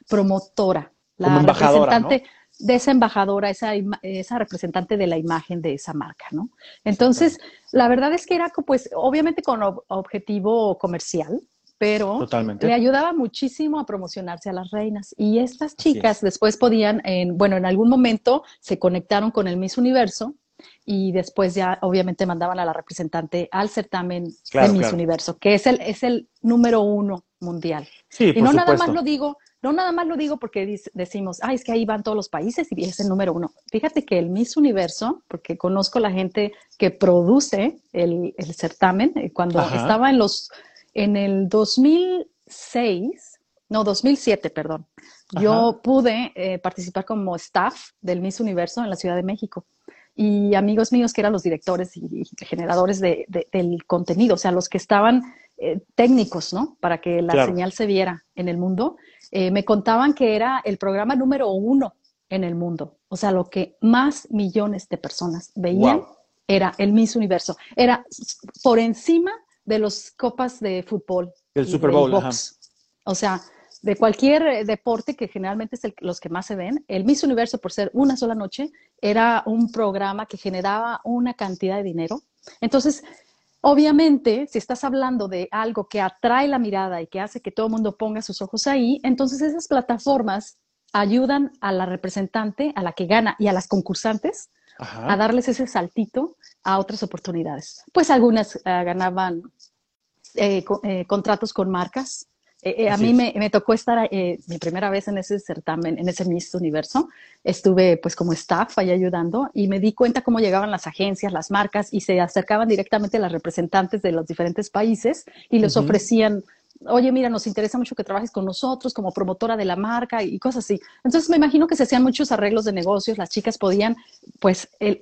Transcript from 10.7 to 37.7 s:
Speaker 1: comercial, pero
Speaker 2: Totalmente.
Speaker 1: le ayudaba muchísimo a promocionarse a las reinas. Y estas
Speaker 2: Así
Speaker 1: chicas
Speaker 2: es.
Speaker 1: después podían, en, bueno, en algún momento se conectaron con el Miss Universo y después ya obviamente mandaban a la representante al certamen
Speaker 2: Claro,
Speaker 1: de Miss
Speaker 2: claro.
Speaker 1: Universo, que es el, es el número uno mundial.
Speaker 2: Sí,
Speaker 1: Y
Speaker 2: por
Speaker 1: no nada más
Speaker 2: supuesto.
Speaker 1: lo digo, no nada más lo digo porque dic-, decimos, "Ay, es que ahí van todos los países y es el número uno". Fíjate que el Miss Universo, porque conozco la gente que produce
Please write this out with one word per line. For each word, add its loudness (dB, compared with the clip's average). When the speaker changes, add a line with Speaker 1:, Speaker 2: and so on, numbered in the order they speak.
Speaker 1:
comercial, -4
pero 0
Speaker 2:
Totalmente. -2
Speaker 1:
le 4
ayudaba 2
muchísimo -4
a -6
promocionarse -10
a -6
las -10
reinas. -6
Y 2
estas -4
Speaker 2:
Así 2
Speaker 1:
chicas 2
Speaker 2:
es. -10
Speaker 1:
después 2
podían, 2
en, -2
bueno, 4
en 0
algún 4
momento 4
se -4
conectaron 0
con 0
el -2
Miss -4
Universo 2
y 0
después -2
ya -2
obviamente 0
mandaban -4
a -2
la -2
representante -6
al -2
certamen -6
Speaker 2:
Claro, 4
Speaker 1:
de 6
Miss 4
Speaker 2:
claro. 0
Speaker 1:
Universo, -2
que 4
es 2
el, 2
es -6
el -2
número 4
uno -2
mundial. -6
Speaker 2:
Sí, 4
Speaker 1:
Y 4
Speaker 2:
por 4
Speaker 1:
no 8
nada 6
más 4
Speaker 2:
supuesto. 2
Speaker 1:
lo 0
digo, -2
no 0
nada 0
más -2
lo -4
digo -2
porque -6
dic-, -10
decimos, -8
"Ay, -2
es -6
que -4
ahí 0
van -4
todos -4
los -4
países -4
y -4
es -6
el 0
número 0
uno". -6
Fíjate -2
que 0
el -2
Miss -2
Universo, 0
porque -10
conozco 0
la 2
gente -2
que 2
produce 4